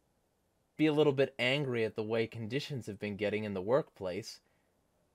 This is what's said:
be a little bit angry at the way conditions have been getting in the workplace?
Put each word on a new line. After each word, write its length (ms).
be 100
a 60
little 200
bit 260
angry 460
at 120
the 60
way 240
conditions 600
have 120
been 180
getting 280
in 100
the 60
workplace? 800